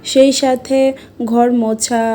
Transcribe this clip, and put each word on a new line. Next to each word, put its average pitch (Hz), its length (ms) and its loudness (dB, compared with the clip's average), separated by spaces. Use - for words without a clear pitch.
সেই 269 280 4
সাথে 262 460 -2
ঘর 233 280 2
মোছা 226 520 -2